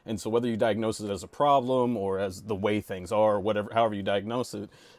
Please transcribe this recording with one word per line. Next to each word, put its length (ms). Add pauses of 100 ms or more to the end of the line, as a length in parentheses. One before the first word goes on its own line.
And 160
so 100
whether 180
you 80
diagnose 440
it 100
as 120
a 60
problem 680
or 220
as 240
the 140
way 240
things 320
are, 280
whatever, 320
however 220
you 80
diagnose 500
it, 160 (300)